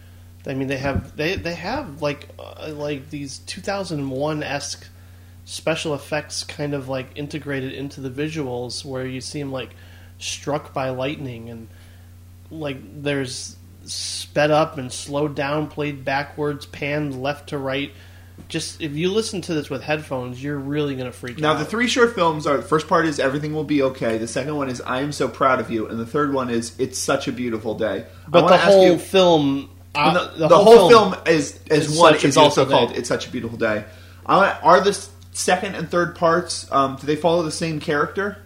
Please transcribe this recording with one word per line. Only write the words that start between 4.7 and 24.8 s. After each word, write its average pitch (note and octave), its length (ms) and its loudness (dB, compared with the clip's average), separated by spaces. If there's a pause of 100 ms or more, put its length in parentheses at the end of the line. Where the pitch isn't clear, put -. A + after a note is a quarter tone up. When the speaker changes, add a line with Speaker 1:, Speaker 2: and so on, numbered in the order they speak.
Speaker 1:
special D#3 500 -4
effects - 480 -8
kind D3 320 -6
of, C3 140 -8
like, C3 260 -6
integrated C#3 580 -8
into C#3 280 -12
the C3 100 -8
visuals B2+ 760 -6
where C3 220 -8
you C3 140 -8
see D3+ 180 -10
him, C#3 120 -8
like, B2 200 -8 (480)
struck - 540 -6
by C3 160 -4
lightning C3 600 -8
and, A2+ 180 -16 (840)
like, D3+ 260 -8 (240)
there's C#3 540 -4 (300)
sped - 680 -2
up D#3 260 2
and B2+ 140 -10
slowed C#3+ 440 -6
down, D3 320 -4
played D3 380 -8
backwards, C#3+ 640 -4
panned C#3+ 540 -6
left C#3+ 280 -6
to D3+ 80 -6
right. C3+ 340 -6 (580)
Just, - 320 -8
if D3+ 120 -6
you F3 180 -2
listen G#3+ 300 -2
to F3 120 -6
this D3 160 -4
with B2+ 120 -6
headphones, C3 640 -6
you're D3 140 -6
really C#3 380 -4
gonna B2+ 160 -8
freak B2 280 -12
Speaker 2:
Now, D3+ 140 2
Speaker 1:
out. D3+ 60 -2
Speaker 2:
the D3+ 60 -4
three A3+ 220 -2
short A#3 280 2
films E3 300 0
are, C#3+ 120 2
the A#2+ 60 -2
first D#3 240 0
part E3 180 2
is C#3+ 140 -2
Everything D3 340 -2
Will D#3 100 -4
Be C#3+ 180 0
Okay, C3 360 0
the A2+ 100 -4
second C#3+ 300 -4
one C3+ 120 -4
is B2 120 -8